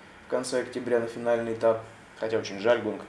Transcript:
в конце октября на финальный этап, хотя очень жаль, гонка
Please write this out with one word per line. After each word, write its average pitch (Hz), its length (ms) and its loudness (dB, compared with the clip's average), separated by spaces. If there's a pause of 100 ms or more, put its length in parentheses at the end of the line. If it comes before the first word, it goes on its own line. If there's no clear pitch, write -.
(260)
в - 40 -18
конце 127 300 -2
октября 120 400 0
на 117 60 0
финальный 117 480 0
этап, 113 260 4 (400)
хотя 113 180 0
очень 101 220 -6
жаль, 117 220 4
гонка 101 260 -4